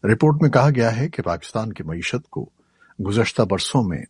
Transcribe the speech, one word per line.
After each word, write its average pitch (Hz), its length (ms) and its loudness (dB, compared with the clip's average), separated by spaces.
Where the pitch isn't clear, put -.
رپورٹ 147 380 4
میں 151 80 4
کہا 139 260 4
گیا 113 220 0
ہے 147 120 -2
کہ - 140 -8
پاکستان 104 500 -6
کی - 100 -12
معیشت 82 460 -8
کو - 200 -10
گزشتہ 107 340 0
برسوں 98 420 0
میں 87 260 -4